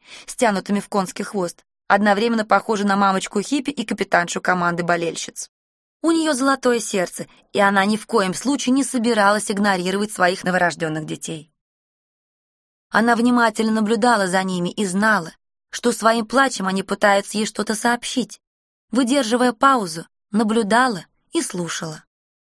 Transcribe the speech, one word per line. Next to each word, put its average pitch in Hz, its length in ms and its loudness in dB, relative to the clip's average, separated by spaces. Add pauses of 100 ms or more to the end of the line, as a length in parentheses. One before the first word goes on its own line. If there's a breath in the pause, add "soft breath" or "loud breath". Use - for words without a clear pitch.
(260 loud breath)
стянутыми 202 540 0
в - 100 -10
конский 196 340 -4
хвост, 180 400 -6 (240)
одновременно 214 560 2
похожа 202 420 0
на 196 100 2
мамочку 196 440 0
хиппи 277 300 -4
и 240 160 -6
капитаншу 175 560 -2
команды 175 400 0
болельщиц. 170 680 -4 (520)
У 320 80 2
нее 320 240 0
золотое 254 460 0
сердце, 180 480 -4 (260 soft breath)
и 196 60 2
она 196 260 4
ни 214 100 2
в 214 100 -10
коем 190 280 0
случае 254 400 -2
не 269 100 2
собиралась 214 640 0
игнорировать 196 640 -2
своих 185 320 0
новорожденных 165 600 -2
детей. 160 440 -10 (1400)
Она 233 260 4
внимательно 226 560 2
наблюдала 220 560 2
за 190 140 2
ними 180 260 -2
и 214 160 -4
знала — 190 480 0 (380)
что - 220 0
своим 226 320 2
плачем 254 440 0
они 190 140 0
пытаются 202 540 0
ей 214 80 0
что-то 208 300 -4
сообщить. 240 680 -4 (500)
Выдерживая 247 600 2
паузу, 214 540 0 (240)
наблюдала 220 720 2 (280)
и 330 100 -2
слушала. 160 600 -8 (480)